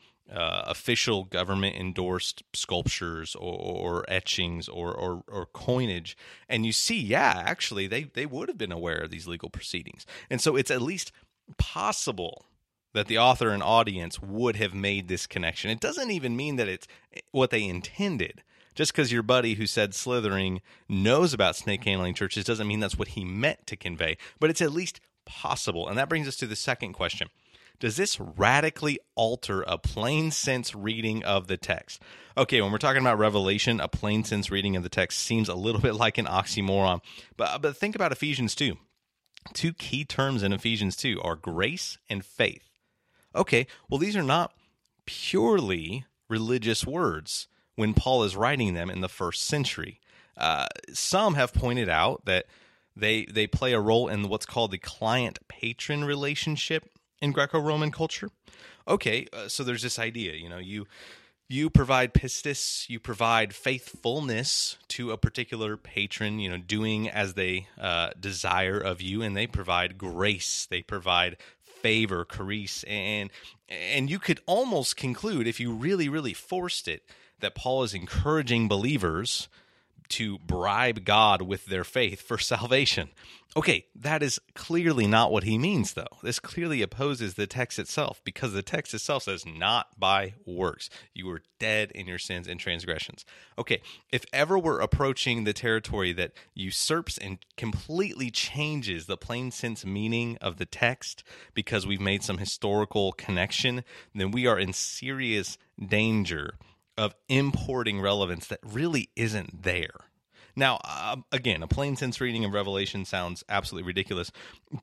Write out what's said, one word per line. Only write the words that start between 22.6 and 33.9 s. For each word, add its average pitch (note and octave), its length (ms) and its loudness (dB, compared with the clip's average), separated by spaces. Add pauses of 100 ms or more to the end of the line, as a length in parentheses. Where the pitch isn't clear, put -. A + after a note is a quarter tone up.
mean G#2 140 0
that's G2 180 -2
what G2 100 -4
he G2+ 160 -8
meant G#2 420 -2
to G#2 100 -10
convey, E2 420 -4 (220)
but D#3 100 6
it's D#3+ 100 0
at D3+ 120 2
least F3 280 -6 (240)
possible. - 640 -4
And G2+ 100 -2
that C#3 100 0
brings D#3 180 0
us C3 100 -6
to B2+ 100 -4
the G#2+ 100 -6
second A#2+ 380 -4
question. - 340 -4 (500)
Does A2 180 -2
this G3 240 0
radically C3+ 800 2 (160)
alter A2+ 480 0
a E2+ 160 -2
plain D3 520 0
sense C3 440 -2
reading A2 500 -2
of G2 220 2
the F#2+ 100 -2
text? - 460 -6 (340)
Okay, B2+ 240 4
when G2+ 120 2
we're G#2+ 60 0
talking C3+ 240 4
about A#2+ 160 6
Revelation, G#2 640 4
a - 80 -2
plain G#2+ 360 0